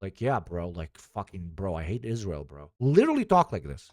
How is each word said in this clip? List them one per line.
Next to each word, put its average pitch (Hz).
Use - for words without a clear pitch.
Like, 98
yeah, 123
bro, 87
like, 85
fucking, 92
bro, 95
I 80
hate 113
Israel, 101
bro. 71
Literally 220
talk -
like 87
this. 69